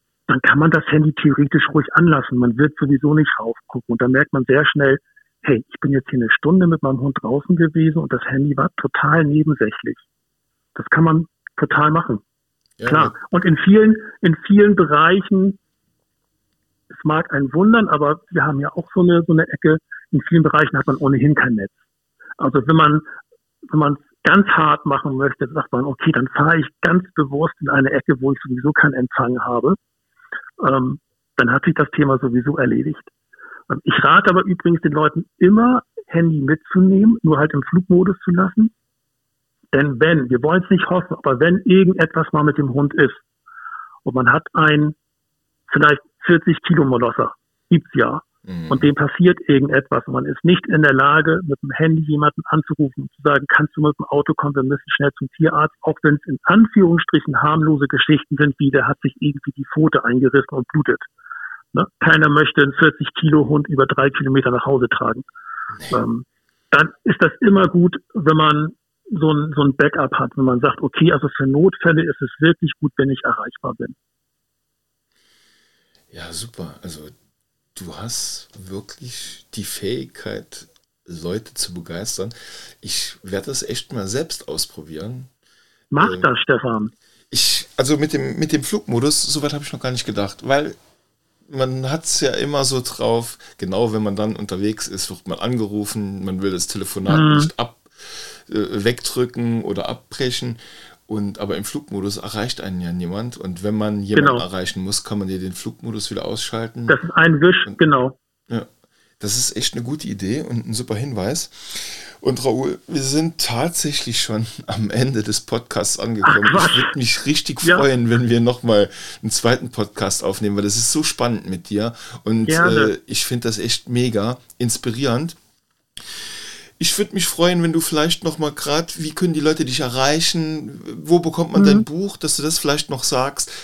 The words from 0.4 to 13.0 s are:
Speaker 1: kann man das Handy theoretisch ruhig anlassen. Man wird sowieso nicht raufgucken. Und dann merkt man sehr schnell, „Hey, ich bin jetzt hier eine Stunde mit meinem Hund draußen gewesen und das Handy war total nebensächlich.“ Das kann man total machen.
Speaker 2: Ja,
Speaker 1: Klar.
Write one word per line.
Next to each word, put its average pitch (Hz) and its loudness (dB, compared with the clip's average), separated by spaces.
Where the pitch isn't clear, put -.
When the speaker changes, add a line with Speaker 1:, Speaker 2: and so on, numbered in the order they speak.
Speaker 1:
kann - 4
man 160 4
das 156 2
Handy 151 4
theoretisch 143 2
ruhig 151 2
anlassen. 151 2
Man 120 2
wird 143 2
sowieso 143 2
nicht 151 4
raufgucken. 117 -6
Und 113 -2
dann 127 2
merkt 135 2
man 131 0
sehr 139 4
schnell, 139 2
„Hey, 120 0
ich - -16
bin 139 -2
jetzt 135 -2
hier 131 -2
eine 113 0
Stunde 175 4
mit 165 0
meinem 135 0
Hund 135 -4
draußen 139 0
gewesen 160 2
und 147 -4
das 123 -2
Handy 139 0
war 143 0
total 156 0
nebensächlich.“ 147 0
Das - -10
kann 160 4
man 160 2
total 151 0
machen. 156 -2
Speaker 2:
Ja, - -6
Speaker 1:
Klar. 156 4